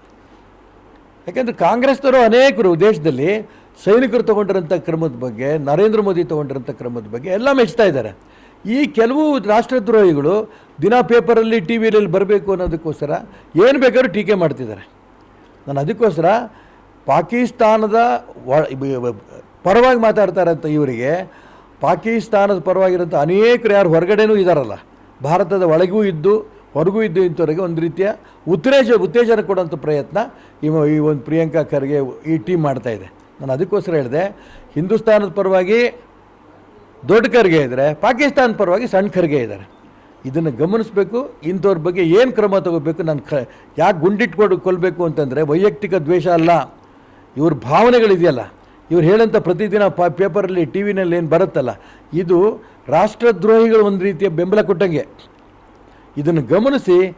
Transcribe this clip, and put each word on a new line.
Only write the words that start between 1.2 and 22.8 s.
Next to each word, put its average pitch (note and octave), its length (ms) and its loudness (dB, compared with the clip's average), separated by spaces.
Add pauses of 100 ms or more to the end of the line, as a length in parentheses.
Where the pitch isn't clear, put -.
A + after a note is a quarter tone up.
ಯಾಕೆಂದ್ರೆ A3+ 280 -6
ಕಾಂಗ್ರೆಸ್ನವರು C4 720 0
ಅನೇಕರು A3+ 540 4
ದೇಶದಲ್ಲಿ E3 680 0 (340)
ಸೈನಿಕರು A#3 400 2
ತಗೊಂಡಿರೋಂಥ F#3+ 500 0
ಕ್ರಮದ D#3+ 420 -4 (100)
ಬಗ್ಗೆ, B2+ 320 -4
ನರೇಂದ್ರ F3+ 440 0
ಮೋದಿ F#3 220 -2
ತಗೊಂಡಿರೋಂಥ C#3 460 -6
ಕ್ರಮದ A#2+ 380 -10
ಬಗ್ಗೆ A#2+ 220 -10
ಎಲ್ಲ A3 220 -2
ಮೆಚ್ತಾ A#3+ 320 2
ಇದ್ದಾರೆ. C3 280 0 (540)
ಈ B3+ 200 -2
ಕೆಲವು C4+ 540 0
ರಾಷ್ಟ್ರದ್ರೋಹಿಗಳು G#3 1120 0 (280)
ದಿನ G3+ 200 2
ಪೇಪರಲ್ಲಿ, A3+ 580 2
ಟಿ A3+ 180 -2
ವಿಯಲ್ಲಿ G#3+ 300 2
ಬರಬೇಕು F#3+ 440 0
ಅನ್ನೋದಕ್ಕೋಸ್ಕರ E3 600 -4 (440)
ಏನು B3+ 240 4
ಬೇಕಾದ್ರೂ B3 320 4
ಟೀಕೆ G3 220 -2
ಮಾಡ್ತಿದ್ದಾರೆ. C3 640 -4 (680)
ನಾನು C#3 120 -4
ಅದಕ್ಕೋಸ್ಕರ D#3+ 460 -2 (800)
ಪಾಕಿಸ್ತಾನದ A3 880 0 (500)
ವ-, C3+ 340 0
ಬ-, C3+ 260 -4
ಬ-, A2 160 -6 (420)
ಪರವಾಗಿ A#3+ 360 4
ಮಾತಾಡ್ತಾರಂಥ F3+ 680 0
ಇವರಿಗೆ, C#3 460 -2 (680)
ಪಾಕಿಸ್ತಾನದ G3+ 800 0
ಪರವಾಗಿರೋಂಥ F3+ 560 0